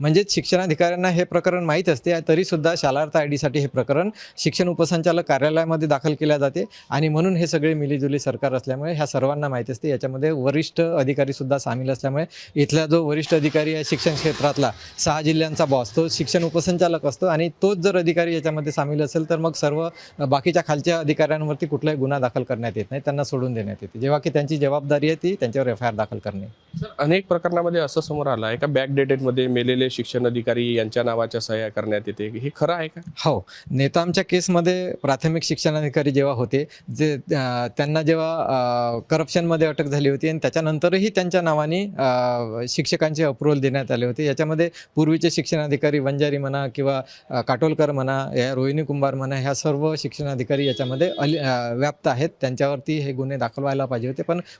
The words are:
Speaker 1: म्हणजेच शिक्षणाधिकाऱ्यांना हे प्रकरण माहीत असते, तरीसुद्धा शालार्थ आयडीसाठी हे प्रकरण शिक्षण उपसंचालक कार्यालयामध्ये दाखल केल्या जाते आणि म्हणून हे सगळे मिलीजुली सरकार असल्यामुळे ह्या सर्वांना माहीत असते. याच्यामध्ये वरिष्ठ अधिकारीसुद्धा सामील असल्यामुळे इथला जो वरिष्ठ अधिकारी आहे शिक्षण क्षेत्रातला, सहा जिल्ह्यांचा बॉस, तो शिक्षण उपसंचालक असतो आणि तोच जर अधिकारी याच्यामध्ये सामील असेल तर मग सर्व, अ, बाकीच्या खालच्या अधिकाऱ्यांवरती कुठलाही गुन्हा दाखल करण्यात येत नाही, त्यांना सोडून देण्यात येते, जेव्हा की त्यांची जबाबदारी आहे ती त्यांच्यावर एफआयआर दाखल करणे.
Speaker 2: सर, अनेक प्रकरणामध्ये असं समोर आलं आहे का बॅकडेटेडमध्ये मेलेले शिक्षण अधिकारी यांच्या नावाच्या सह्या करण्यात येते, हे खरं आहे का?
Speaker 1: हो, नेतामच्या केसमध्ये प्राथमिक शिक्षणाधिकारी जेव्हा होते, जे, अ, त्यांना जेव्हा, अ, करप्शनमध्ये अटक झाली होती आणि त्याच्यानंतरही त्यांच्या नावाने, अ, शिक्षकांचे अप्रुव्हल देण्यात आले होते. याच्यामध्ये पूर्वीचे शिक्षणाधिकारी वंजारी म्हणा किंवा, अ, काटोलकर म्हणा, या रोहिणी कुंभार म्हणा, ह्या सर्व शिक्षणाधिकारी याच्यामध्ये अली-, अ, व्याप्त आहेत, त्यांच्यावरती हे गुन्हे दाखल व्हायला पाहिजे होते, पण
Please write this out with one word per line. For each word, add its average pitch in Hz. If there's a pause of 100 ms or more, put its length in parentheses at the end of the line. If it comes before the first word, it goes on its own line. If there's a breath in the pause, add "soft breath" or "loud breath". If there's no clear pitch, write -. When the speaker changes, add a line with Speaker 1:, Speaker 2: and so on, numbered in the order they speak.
Speaker 1:
म्हणजेच 156
शिक्षणाधिकाऱ्यांना 180
हे 180
प्रकरण 175
माहीत 156
असते, 165
तरीसुद्धा 165
शालार्थ 147
आयडीसाठी 147
हे 139
प्रकरण 139 (260 loud breath)
शिक्षण 180
उपसंचालक 165
कार्यालयामध्ये 156
दाखल 147
केल्या 151
जाते 139 (260 loud breath)
आणि 151
म्हणून 170
हे 170
सगळे 156
मिलीजुली 143
सरकार 135
असल्यामुळे 135
ह्या 151
सर्वांना 143
माहीत 123
असते. 127
याच्यामध्ये 131
वरिष्ठ 143
अधिकारीसुद्धा 139
सामील 131
असल्यामुळे 139 (300 loud breath)
इथला 151
जो 160
वरिष्ठ 151
अधिकारी 151
आहे 156
शिक्षण 156
क्षेत्रातला, 139 (280 loud breath)
सहा 156
जिल्ह्यांचा 156
बॉस, 135
तो 165
शिक्षण 170
उपसंचालक 165
असतो 139
आणि 165 (140)
तोच 196
जर 180
अधिकारी 170
याच्यामध्ये 156
सामील 147
असेल 156
तर 165
मग 160
सर्व, 151 (300 loud breath)
अ, 143
बाकीच्या 147
खालच्या 156
अधिकाऱ्यांवरती 156
कुठलाही 147
गुन्हा 139
दाखल 123
करण्यात 117
येत 107
नाही, 139
त्यांना 143
सोडून 127
देण्यात 104
येते, 104
जेव्हा 139
की 156
त्यांची 147
जबाबदारी 143
आहे 160
ती 175
त्यांच्यावर 131
एफआयआर 117
दाखल 107
करणे. 98 (320)
Speaker 2:
सर, 202 (120)
अनेक 180
प्रकरणामध्ये 170
असं 151
समोर 147
आलं 113
आहे 117
का 147
बॅकडेटेडमध्ये 135
मेलेले 127
शिक्षण 123
अधिकारी 120
यांच्या 113
नावाच्या 117
सह्या 110
करण्यात 104
येते, 101 (100)
हे 120
खरं 170
आहे 165
का? - (160)
Speaker 1:
हो, 123 (240 loud breath)
नेतामच्या 170
केसमध्ये 180
प्राथमिक 160
शिक्षणाधिकारी 151
जेव्हा 139
होते, 123 (320 loud breath)
जे, 151
अ, 123 (100)
त्यांना 151
जेव्हा, 160
अ, 120 (120)
करप्शनमध्ये 160
अटक 151
झाली 143
होती 139
आणि 160
त्याच्यानंतरही 165
त्यांच्या 180
नावाने, 160
अ, 170 (640)
शिक्षकांचे 156
अप्रुव्हल 143
देण्यात 135
आले 123
होते. 123
याच्यामध्ये 156 (240 loud breath)
पूर्वीचे 156
शिक्षणाधिकारी 147
वंजारी 143
म्हणा 139
किंवा, 135 (280 loud breath)
अ, 127
काटोलकर 151
म्हणा, 135
या 127
रोहिणी 139
कुंभार 139
म्हणा, 135
ह्या 135
सर्व 156
शिक्षणाधिकारी 139
याच्यामध्ये 135
अली-, 151
अ, 123
व्याप्त 143
आहेत, 139 (120)
त्यांच्यावरती 139
हे 139
गुन्हे 131
दाखल 120
व्हायला 135
पाहिजे 123
होते, 135
पण 175 (200 loud breath)